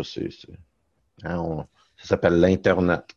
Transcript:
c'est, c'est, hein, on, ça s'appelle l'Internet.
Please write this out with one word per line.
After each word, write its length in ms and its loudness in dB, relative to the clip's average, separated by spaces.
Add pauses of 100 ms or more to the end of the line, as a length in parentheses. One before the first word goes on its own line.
c'est, 260 -10
c'est, 160 -20 (800)
hein, 120 -6
on, 280 -8 (320)
ça 100 -20
s'appelle 320 2
l'Internet. 640 2 (140)